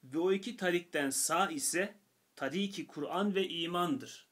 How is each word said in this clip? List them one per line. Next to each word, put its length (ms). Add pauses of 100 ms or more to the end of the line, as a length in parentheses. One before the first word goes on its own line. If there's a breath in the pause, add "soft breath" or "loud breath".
Ve 160
o 120
iki 260
tarikten 520
sağ 400
ise 460 (400)
tariki 520
Kur'an 480
ve 140
imandır. 840